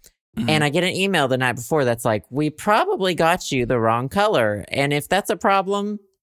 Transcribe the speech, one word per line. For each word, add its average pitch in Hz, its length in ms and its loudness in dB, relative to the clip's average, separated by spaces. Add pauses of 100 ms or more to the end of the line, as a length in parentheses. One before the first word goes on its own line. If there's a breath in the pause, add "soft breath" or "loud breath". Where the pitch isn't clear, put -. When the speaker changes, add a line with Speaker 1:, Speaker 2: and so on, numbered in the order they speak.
(360 soft breath)
Speaker 1:
Mm-hmm. 113 120 -2
Speaker 2:
And 151 160 2
I 143 60 2
get 170 120 0
an 180 120 0
email 180 340 2
the 131 80 2
night 127 200 0
before 139 280 0
that's 120 220 0
like, 107 240 0
"We 151 180 -2
probably 214 680 0
got 170 380 0
you 123 140 0
the 123 120 0
wrong 113 300 0
color. 131 600 0
And 139 260 -2
if 147 120 -2
that's 190 220 0
a 208 80 -2
problem, 202 640 0 (240)